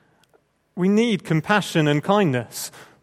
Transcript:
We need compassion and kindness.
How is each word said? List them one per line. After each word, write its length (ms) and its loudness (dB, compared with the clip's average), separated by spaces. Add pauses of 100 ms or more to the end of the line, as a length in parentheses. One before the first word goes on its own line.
(760)
We 140 0
need 360 0
compassion 640 0
and 160 0
kindness. 720 -2 (300)